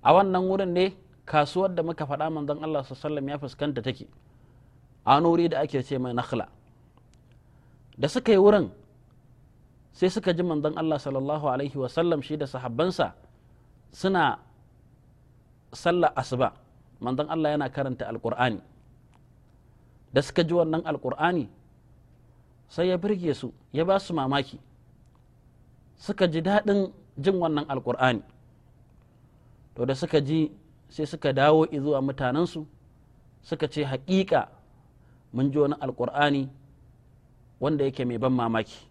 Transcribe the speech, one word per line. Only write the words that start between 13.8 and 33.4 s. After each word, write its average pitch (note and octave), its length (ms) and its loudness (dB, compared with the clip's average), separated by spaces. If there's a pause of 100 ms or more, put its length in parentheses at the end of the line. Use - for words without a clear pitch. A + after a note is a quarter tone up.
suna F3 460 0 (1300)
sallar E3+ 440 2
asuba. B2+ 360 -2 (480)
Manzon C3 320 -4
Allah D#3 240 0
yana C#3 160 -2
karanta C3+ 400 -6
Alƙur'ani. A2+ 480 -2 (1500)
Da C3 80 4
suka E3 240 0
ji D#3+ 80 -2
wannan E3 320 2
Alƙur'ani, D3+ 640 -2 (1200)
sai F3 240 0
ya F3+ 80 0
birge F3+ 340 -2
su, - 180 -10 (200)
ya D3+ 160 0
ba F#3+ 100 4
su F#3+ 140 -6
mamaki. C#3 480 -2 (1400)
Suka G3+ 280 -2
ji D#3+ 120 -2
daɗin G3+ 520 0 (260)
jin F#3 180 2
wannan D#3+ 320 0
Alƙur'ani. B2+ 540 0 (1500)
To, A#2+ 100 -2
da C3+ 80 0
suka D#3 260 0
ji, D3+ 300 0 (380)
sai - 180 -6
suka D3 260 -4
dawo D3+ 380 6
izuwa C#3+ 320 0
mutanensu, C#3 640 -2 (760)